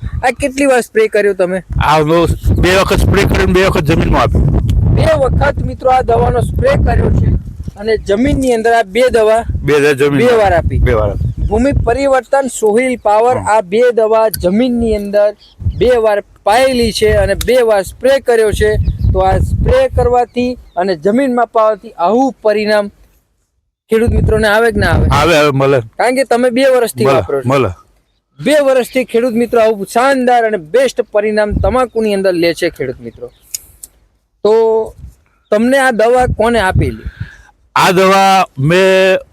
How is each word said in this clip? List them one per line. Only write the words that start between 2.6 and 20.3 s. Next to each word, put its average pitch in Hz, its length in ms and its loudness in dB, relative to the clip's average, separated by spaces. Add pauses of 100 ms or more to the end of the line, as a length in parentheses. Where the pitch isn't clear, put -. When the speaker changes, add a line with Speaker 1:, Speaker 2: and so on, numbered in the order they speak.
Speaker 2:
બે 180 140 2
વખત 190 220 2
સ્પ્રે 190 240 2
કરીને 190 320 0
બે 185 120 2
વખત 185 180 0
જમીનમાં 160 380 0
આપ્યું. - 240 0 (500)
Speaker 1:
બે - 100 2 (120)
વખત 277 480 -2
મિત્રો 254 240 -4
આ 254 120 2
દવાનો 240 400 0
સ્પ્રે 233 280 -2 (160)
કર્યો - 240 0
છે - 160 0 (520)
અને 214 200 -2
જમીનની 262 560 -2
અંદર 233 200 0
આ 233 100 2
બે 208 280 -2
દવા 220 320 2 (180)
Speaker 2:
બે 139 120 0
હજાર 147 200 2
જમીન 143 340 2
Speaker 1:
બે 240 80 2
વાર 196 180 2
આપી. 156 260 -2
Speaker 2:
બે 127 140 2
વાર 107 160 0
આપી. - 380 -6
Speaker 1:
ભૂમિ 240 240 0 (140)
પરિવર્તન, 269 600 0
સોઇલ 233 500 -2
પાવર, 220 400 0
Speaker 2:
હા. 208 200 -2
Speaker 1:
આ 220 40 2
બે 196 200 -2 (120)
દવા 220 360 2
જમીનની 226 680 -2
અંદર 208 400 -2 (420)
બે 226 200 2
વાર 208 260 0 (200)
પાયેલી 240 500 2
છે 214 200 0
અને 196 220 0
બે 247 260 0
વાર 214 220 2
સ્પ્રે 269 360 -2
કર્યો 226 320 0
છે. 214 260 0 (360)
તો 185 60 0
આ 190 180 0
સ્પ્રે - 580 0
કરવાથી 247 640 -2 (200)